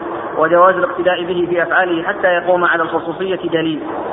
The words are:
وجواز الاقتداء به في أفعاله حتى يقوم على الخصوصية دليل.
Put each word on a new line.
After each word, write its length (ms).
وجواز 360
الاقتداء 500
به 260
في 120
أفعاله 400
حتى 260
يقوم 360
على 180
الخصوصية 680
دليل. 340